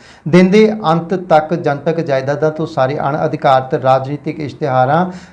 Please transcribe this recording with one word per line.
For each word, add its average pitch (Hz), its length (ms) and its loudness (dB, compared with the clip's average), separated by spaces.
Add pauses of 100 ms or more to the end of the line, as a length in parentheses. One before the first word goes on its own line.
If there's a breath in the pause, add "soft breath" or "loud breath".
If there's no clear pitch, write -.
(280 loud breath)
ਦਿਨ 180 220 4
ਦੇ 214 220 6
ਅੰਤ 170 420 -2
ਤੱਕ 165 400 2
ਜਨਤਕ 147 460 -2
ਜਾਇਦਾਦਾਂ 143 500 -2
ਤੋਂ 156 160 -6
ਸਾਰੇ 139 320 -2
ਅਣਅਧਿਕਾਰਤ 139 760 0
ਰਾਜਨੀਤਿਕ 135 680 -2
ਇਸ਼ਤਿਹਾਰਾਂ, 143 720 0 (220 loud breath)